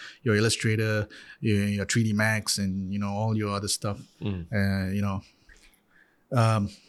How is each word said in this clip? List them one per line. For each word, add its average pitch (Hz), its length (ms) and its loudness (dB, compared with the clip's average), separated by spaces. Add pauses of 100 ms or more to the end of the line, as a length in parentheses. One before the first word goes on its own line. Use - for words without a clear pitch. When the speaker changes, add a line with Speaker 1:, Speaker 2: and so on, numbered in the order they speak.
(220)
Speaker 1:
your 110 140 2
Illustrator, 110 720 2 (320)
your, 101 260 2
your 101 200 0
three 117 180 2
D 110 80 0
Max, 107 460 0
and, 95 340 -2
you 101 80 -4
know, 101 100 -2
all 107 260 0
your 104 180 -2
other 101 140 -4
stuff. - 320 -4 (200)
Speaker 2:
Mm. 92 320 -4
Speaker 1:
Uh, 98 400 0
you 101 100 -2
know, 98 200 -4 (1080)
um, 110 380 4 (180)